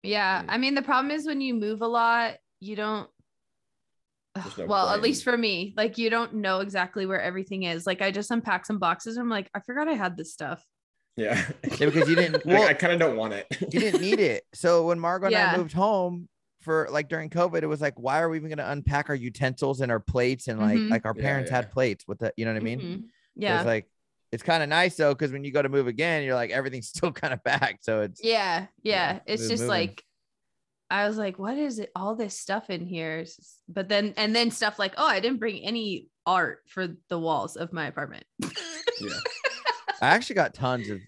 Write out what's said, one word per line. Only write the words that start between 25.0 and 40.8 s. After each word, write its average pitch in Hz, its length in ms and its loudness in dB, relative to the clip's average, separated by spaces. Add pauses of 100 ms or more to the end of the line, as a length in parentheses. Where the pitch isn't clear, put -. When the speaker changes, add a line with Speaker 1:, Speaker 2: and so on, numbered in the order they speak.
Speaker 3:
'cause 135 180 -2
when 139 120 -8
you 143 80 -8
go 143 100 4
to 139 80 2
move 139 160 4
again, 147 380 0
you're 131 100 0
like, 120 160 0
everything's 127 380 -2
<laughs> - 100 -14
still 175 140 0
kinda 131 340 -4
back. 127 360 2
So 110 200 0
it's 101 220 -6
Speaker 1:
Yeah, 196 420 0 (160)
yeah. 185 320 0
Speaker 3:
yeah, - 140 -6
Speaker 1:
It's 117 160 -2
Speaker 3:
move 113 80 -2
Speaker 1:
just 113 100 0
Speaker 3:
moving. 120 60 0
Speaker 1:
like, 101 360 -2 (840)
I 202 180 0
was 214 100 -2
like, 196 220 -4
"What 226 180 -4
is 277 220 -4
it? - 160 -10
All 202 200 -4
this 214 240 -6
stuff 202 300 -4
in 175 160 -6
here." 160 340 -6
It's 160 160 -12
just, - 320 -20
but 185 220 -6
then, 208 260 2
and 214 200 0
then 233 160 4
stuff 214 260 -2
like, 196 200 -2
"Oh, 311 100 4
I 202 140 2
didn't 240 180 0
bring 214 240 -4
any 214 440 -4 (160)
art 175 440 2
for 185 220 -6 (200)
the 175 80 -2
walls 160 380 -2
of 170 180 -8
my 156 140 -4
apartment." - 380 -10 (140)
<laughs> - 80 -6 (520)
Speaker 2:
Yeah. - 200 -6 (840)
Speaker 3:
I 131 80 4
actually 226 260 2
got 160 180 2
tons 123 360 -2